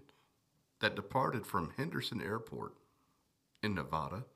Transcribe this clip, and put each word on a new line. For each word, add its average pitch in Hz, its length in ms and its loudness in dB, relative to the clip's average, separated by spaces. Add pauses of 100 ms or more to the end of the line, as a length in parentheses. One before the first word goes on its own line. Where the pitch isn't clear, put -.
(800)
that 104 160 4
departed 131 480 2
from 87 320 0
Henderson 135 440 -2
Airport 85 520 -4 (880)
in 107 120 2
Nevada, 78 520 0 (100)